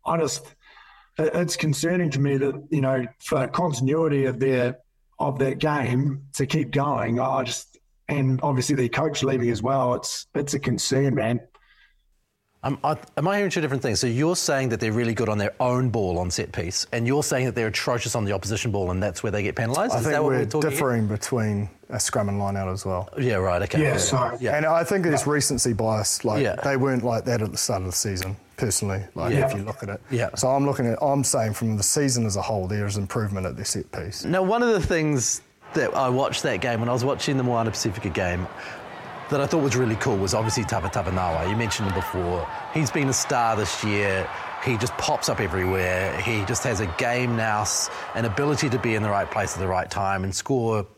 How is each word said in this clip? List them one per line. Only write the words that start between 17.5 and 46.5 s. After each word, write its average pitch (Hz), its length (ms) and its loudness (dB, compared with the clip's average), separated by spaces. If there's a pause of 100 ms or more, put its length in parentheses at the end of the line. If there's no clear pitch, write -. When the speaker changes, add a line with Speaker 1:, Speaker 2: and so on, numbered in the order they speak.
Speaker 2:
they're 113 120 0
atrocious 120 480 -2
on 110 100 0
the 98 80 0
opposition 101 380 -2
ball, 98 180 0
and 92 120 0
that's 101 200 -2
where 107 100 -2
they 101 120 0
get 95 120 -2
penalised? 151 380 0
Speaker 3:
I - 40 0
Speaker 2:
Is 113 60 0
Speaker 3:
think 151 100 0
Speaker 2:
that 147 100 2
what 139 80 4
Speaker 3:
we're 127 80 2
Speaker 2:
we're - 60 2
talking 151 260 0
Speaker 3:
differing 123 360 2
Speaker 2:
here? 104 100 -2
Speaker 3:
between 104 520 0 (200)
a 107 100 -6
scrum 104 300 0
and 101 100 -2
line 98 180 -2
out 95 100 -2
as 92 160 -4
well. 92 340 -4
Speaker 2:
Yeah, 123 180 0
right, 90 260 2
okay. 123 200 0
Speaker 1:
Yeah, 143 100 4
Speaker 2:
Yeah. - 60 0
Speaker 1:
so - 440 0
Speaker 2:
Yeah. 139 160 0
Speaker 3:
And 151 80 0
I 165 180 4
think 185 220 0
it's 147 220 2
recency 135 440 2
bias. 107 540 0
Like, 117 180 2
Speaker 2:
Yeah. 107 120 0
Speaker 3:
they 139 220 0
weren't 127 260 2
like 117 220 0
that 117 180 0
at 98 80 -2
the 98 60 -6
start 95 260 -2
of - 20 -4
the 90 80 -4
season, 95 420 -2 (220)
personally, 101 460 -2 (100)
like, 85 200 -2
Speaker 2:
Yeah. 135 160 4
Speaker 3:
if - 60 -2
you 98 80 -4
look - 200 -8
at - 60 -8
it. 101 200 -8
Speaker 2:
Yeah. 117 260 0
Speaker 3:
So 127 140 0
I'm 139 160 4
looking 135 220 0
at, 113 140 0
I'm 139 220 2
saying 110 300 0
from 110 240 0
the 101 60 0
season 127 420 2
as 98 120 0
a 95 40 -2
whole, 95 260 -2
there 104 200 -2
is 101 100 -2
improvement 98 480 -2
at 65 100 -4
their 98 100 -6
set - 260 -4
piece. 90 340 -8
Speaker 2:
Now, 185 160 2
one 220 220 2
of 240 60 4
the 208 120 4
things 151 600 2 (340)
that 135 200 2
I 131 140 2
watched 131 340 0
that 127 160 0
game, 120 200 0
when 117 100 0
I 123 40 2
was 123 120 0
watching 135 320 0
the 131 60 2
Moana 113 260 2
Pacifica 104 400 -4
game, 90 380 -2 (840)
that 143 120 2
I 139 40 2
thought 156 160 2
was 139 140 2
really 117 220 2
cool 120 180 0
was 95 180 0
obviously 110 300 0
Tava 87 240 -2
Tavanava. 92 640 0
You 107 80 0
mentioned 107 320 -2
him 92 60 -2
before. 90 520 -2 (260)
He's 156 160 2
been 143 200 0
a 127 40 2
star 117 440 2
this - 260 -2
year. 101 420 2 (380)
He 127 140 0
just 110 200 -2
pops - 300 0
up 117 140 0
everywhere. 92 800 0
He 104 240 0
just 113 180 -2